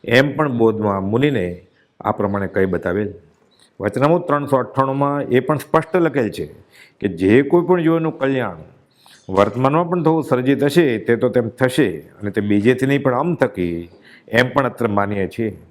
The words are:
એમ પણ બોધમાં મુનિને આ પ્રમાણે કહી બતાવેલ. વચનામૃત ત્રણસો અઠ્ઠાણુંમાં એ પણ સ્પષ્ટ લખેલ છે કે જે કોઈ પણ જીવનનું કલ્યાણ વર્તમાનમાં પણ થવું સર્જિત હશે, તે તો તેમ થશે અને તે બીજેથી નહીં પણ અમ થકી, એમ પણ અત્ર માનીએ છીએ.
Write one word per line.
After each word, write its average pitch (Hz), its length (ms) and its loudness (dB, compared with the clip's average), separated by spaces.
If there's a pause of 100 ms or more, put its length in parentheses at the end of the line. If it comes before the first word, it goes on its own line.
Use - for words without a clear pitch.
એમ 139 320 2
પણ 143 220 0
બોધમાં 104 460 0
મુનિને 104 580 -2 (380)
આ 107 120 -2
પ્રમાણે 101 340 -4
કહી 95 200 0
બતાવેલ. 95 480 -4 (640)
વચનામૃત 139 460 0
ત્રણસો 143 300 0
અઠ્ઠાણુંમાં 135 680 -2
એ 123 180 2
પણ 147 160 -2
સ્પષ્ટ 160 400 -2
લખેલ 139 340 0
છે 76 240 -12 (460)
કે 104 80 -2
જે 95 340 4
કોઈ 160 240 2
પણ 175 160 2
જીવનનું 160 360 0
કલ્યાણ 127 380 -2 (760)
વર્તમાનમાં 127 560 2
પણ 175 140 -2
થવું 156 200 2
સર્જિત 131 420 0
હશે, 143 340 2
તે 117 180 0
તો 123 120 0
તેમ 120 200 0
થશે 127 500 0
અને 101 320 -10
તે 101 100 -2
બીજેથી 104 460 2
નહીં 139 160 0
પણ 127 160 0
અમ 165 160 -2
થકી, 87 540 -2 (400)
એમ 123 200 2
પણ 131 180 0
અત્ર 117 220 -2
માનીએ 101 400 -2
છીએ. 104 300 -6 (120)